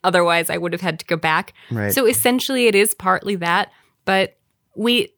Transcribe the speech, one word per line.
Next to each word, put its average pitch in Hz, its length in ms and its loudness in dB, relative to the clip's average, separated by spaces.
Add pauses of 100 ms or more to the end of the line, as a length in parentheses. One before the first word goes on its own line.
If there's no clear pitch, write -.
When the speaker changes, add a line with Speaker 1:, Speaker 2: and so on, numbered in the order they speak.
Speaker 1:
otherwise 170 480 2
I 170 60 -4
would 170 160 -4
have 175 80 -8
had 165 180 -4
to - 60 -14
go 175 120 -2
back. 160 360 -2 (180)
Speaker 2:
Right. 104 200 -2
Speaker 1:
So 269 140 0
essentially 247 640 2
it 208 80 2
is 208 180 4
partly 185 440 -2
that, 175 340 -2 (340)
but 190 320 0 (380)
we 240 420 -2